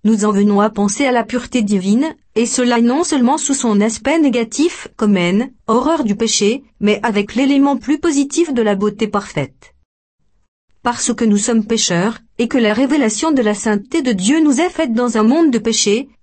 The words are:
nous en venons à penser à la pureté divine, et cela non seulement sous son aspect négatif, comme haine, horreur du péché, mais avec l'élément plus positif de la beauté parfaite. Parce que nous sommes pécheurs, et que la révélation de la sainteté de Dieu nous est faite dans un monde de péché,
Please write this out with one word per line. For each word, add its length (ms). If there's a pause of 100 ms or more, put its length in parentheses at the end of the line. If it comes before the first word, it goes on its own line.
nous 220
en 60
venons 300
à 100
penser 340
à 60
la 120
pureté 380
divine, 540 (180)
et 140
cela 340
non 220
seulement 340
sous 160
son 280
aspect 360
négatif, 800
comme 200
haine, 360 (160)
horreur 360
du 120
péché, 480 (160)
mais 240
avec 320
l'élément 420
plus 220
positif 520
de 120
la 100
beauté 340
parfaite. 680 (1040)
Parce 320
que 100
nous 140
sommes 300
pécheurs, 500 (220)
et 80
que 100
la 160
révélation 580
de 120
la 100
sainteté 480
de 100
Dieu 300
nous 180
est 120
faite 220
dans 260
un 40
monde 280
de 80
péché, 500 (140)